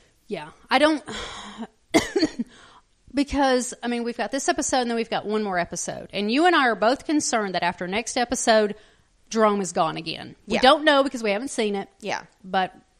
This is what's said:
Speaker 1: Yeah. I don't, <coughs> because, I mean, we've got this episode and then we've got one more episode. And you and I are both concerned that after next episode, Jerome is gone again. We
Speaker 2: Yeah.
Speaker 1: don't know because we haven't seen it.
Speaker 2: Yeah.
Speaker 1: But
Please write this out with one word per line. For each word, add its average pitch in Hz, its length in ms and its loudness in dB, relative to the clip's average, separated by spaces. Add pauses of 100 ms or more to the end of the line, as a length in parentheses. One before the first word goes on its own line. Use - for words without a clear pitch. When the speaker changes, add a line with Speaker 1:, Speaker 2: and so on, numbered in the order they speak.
(280)
Speaker 1:
Yeah. 156 220 -10 (200)
I 262 80 4
don't, 302 240 4 (880)
<coughs> - 1200 -4
because, 262 720 0
I 240 60 -6
mean, 240 160 -2
we've 233 120 -6
got 208 140 -4
this 269 180 -4
episode 302 340 0
and 233 80 -2
then 233 60 -2
we've 226 140 -4
got 190 160 -4
one 214 160 0
more 190 160 -2
episode. - 540 -6
And 202 180 -2
you 294 160 4
and 349 80 4
I 277 140 4
are 220 80 0
both 220 300 0
concerned 220 500 -2
that 175 80 -2
after 175 240 -4
next 214 280 -4
episode, 220 600 2 (540)
Jerome 208 320 4
is 175 100 -6
gone 160 240 0
again. 160 400 -10 (100)
We 190 80 -2
Speaker 2:
Yeah. - 60 2
Speaker 1:
don't 294 240 6
know 285 180 6
because 254 220 -4
we 208 80 2
haven't 233 160 -4
seen 208 260 -2
it. 196 140 -6 (100)
Speaker 2:
Yeah. 175 240 -6 (220)
Speaker 1:
But 185 280 -2 (280)